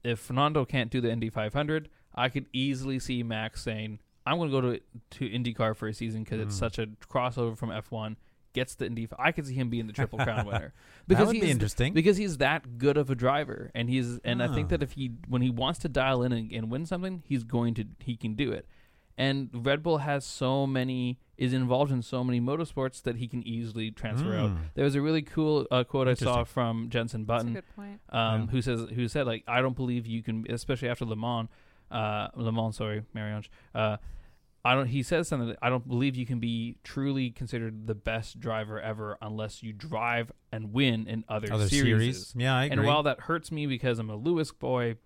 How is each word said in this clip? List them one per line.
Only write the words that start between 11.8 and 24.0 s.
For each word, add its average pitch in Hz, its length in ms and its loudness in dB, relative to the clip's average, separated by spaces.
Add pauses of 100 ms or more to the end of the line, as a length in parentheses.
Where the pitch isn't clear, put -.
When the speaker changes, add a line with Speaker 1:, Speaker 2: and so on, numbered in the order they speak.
Speaker 1:
because 175 240 6
he's 190 220 -2
that 135 400 0
good 143 180 6
of 139 140 2
a 135 40 2
driver, 131 600 0
and 117 160 0
he's, 123 320 0
and 120 180 0
I 120 100 2
think 110 160 0
Speaker 2:
Ah. - 40 -4
Speaker 1:
that 165 120 2
if 127 100 -4
he, 131 180 -4 (160)
when 123 160 2
he 127 80 4
wants 127 300 0
to 170 80 -2
dial 131 340 2
in 127 80 2
and, 113 200 -2
and 113 200 -4
win 151 160 -4
something, 180 400 -4
he's 131 160 0
going 117 320 0
to, 110 100 -2 (140)
he 120 180 -6
can 110 160 -4
do 120 180 0
it. - 140 -6 (540)
And 135 340 0
Red 139 300 2
Bull 160 160 4
has 143 260 0
so 135 400 0
many, 127 540 0 (180)
is 127 140 2
involved 131 400 4
in 127 100 2
so 123 220 -2
many 123 160 2
motorsports 135 640 -2
that 117 140 -2
he 117 100 -6
can 123 180 -6
easily 113 460 -4
transfer 117 420 -2